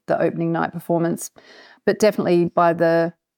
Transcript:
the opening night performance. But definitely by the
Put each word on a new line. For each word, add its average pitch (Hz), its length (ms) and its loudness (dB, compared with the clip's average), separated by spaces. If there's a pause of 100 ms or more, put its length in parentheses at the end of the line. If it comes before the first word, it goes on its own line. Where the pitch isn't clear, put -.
the 165 140 0
opening 165 320 -2
night 165 200 -4
performance. 170 580 -4 (540)
But 196 140 0
definitely 180 480 2
by 170 260 2
the 165 400 0 (260)